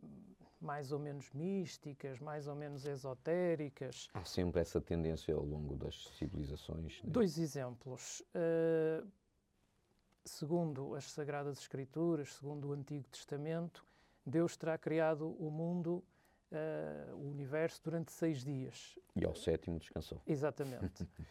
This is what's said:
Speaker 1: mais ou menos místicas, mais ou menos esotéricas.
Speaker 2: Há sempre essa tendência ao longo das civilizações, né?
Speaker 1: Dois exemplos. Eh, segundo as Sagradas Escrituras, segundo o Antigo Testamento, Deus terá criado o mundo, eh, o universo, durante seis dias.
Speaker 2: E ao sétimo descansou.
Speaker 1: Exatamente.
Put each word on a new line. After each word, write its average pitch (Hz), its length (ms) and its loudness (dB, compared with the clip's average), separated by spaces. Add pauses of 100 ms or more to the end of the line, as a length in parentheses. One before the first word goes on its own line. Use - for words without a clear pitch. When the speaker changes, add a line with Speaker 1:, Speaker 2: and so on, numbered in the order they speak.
(600)
Speaker 1:
mais 147 300 -4
ou 147 80 2
menos 143 340 -6
místicas, 147 840 -4
mais 147 300 -6
ou 143 60 -4
menos 143 320 -6
esotéricas. 143 1300 0
Speaker 2:
Há 92 100 -4
sempre 87 360 4
essa 82 200 4
tendência 80 540 2
ao 76 100 4
longo 73 320 -2
das 73 400 -6
civilizações, 76 840 -4
né? - 80 -4
Speaker 1:
Dois 165 280 4
exemplos. 131 840 -4 (120)
Eh, 165 680 4 (1200)
segundo 151 720 0
as 143 160 -6
Sagradas 143 500 -4
Escrituras, 151 760 0
segundo 143 340 -4
o 143 40 0
Antigo 143 360 -4
Testamento, 160 800 -4 (380)
Deus 160 320 4
terá 165 200 2
criado 160 520 4 (100)
o 156 120 -2
mundo, 170 520 0 (480)
eh, 151 640 -2
o 139 160 -6
universo, 143 560 0
durante 165 260 0
seis 156 320 2
dias. 131 560 -4 (160)
Speaker 2:
E 85 100 4
ao 85 100 4
sétimo 82 440 2
descansou. - 480 -6
Speaker 1:
Exatamente. 131 800 0 (240)